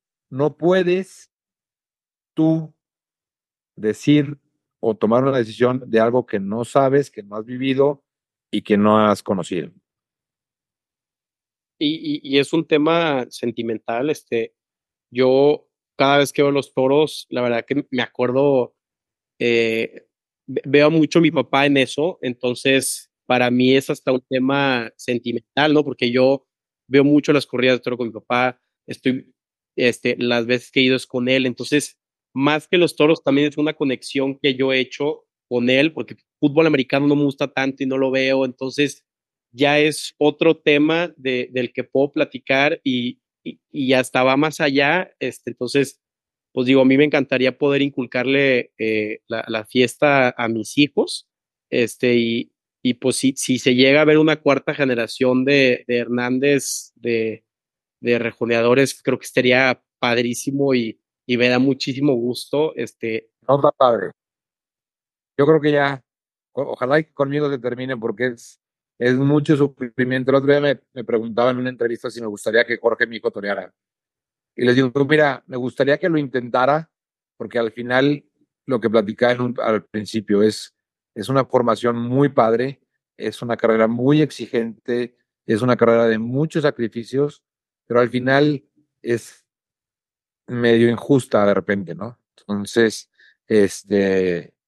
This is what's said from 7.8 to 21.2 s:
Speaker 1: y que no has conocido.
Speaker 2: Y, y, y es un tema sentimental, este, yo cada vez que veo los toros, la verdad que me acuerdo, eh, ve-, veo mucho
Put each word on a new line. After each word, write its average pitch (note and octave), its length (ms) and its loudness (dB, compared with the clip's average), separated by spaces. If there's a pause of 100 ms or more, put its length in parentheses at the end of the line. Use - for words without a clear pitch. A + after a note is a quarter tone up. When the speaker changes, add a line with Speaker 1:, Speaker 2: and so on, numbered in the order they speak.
Speaker 1:
y G#2 120 -4
que G#2 140 0
no G#2+ 220 4
has G#2 240 2
conocido. F2 480 -6 (2000)
Speaker 2:
Y, D#3 440 -4
y, C#3 140 -4
y - 20 4
es C3+ 140 0
un E3 140 0
tema D#3 640 0
sentimental, A#2 800 -6
este, A#2 440 -6 (560)
yo C3+ 580 2 (280)
cada C#3+ 220 4
vez C#3+ 140 0
que D3 100 0
veo C#3+ 80 2
los C#3+ 240 -4
toros, C#3 560 0
la B2 120 -4
verdad A#2+ 220 -2
que C#3 260 -4
me B2 120 -2
acuerdo, B2+ 720 0 (640)
eh, A#2 720 -2 (380)
ve-, C3 180 -6
veo D3 260 6
mucho D#3+ 300 4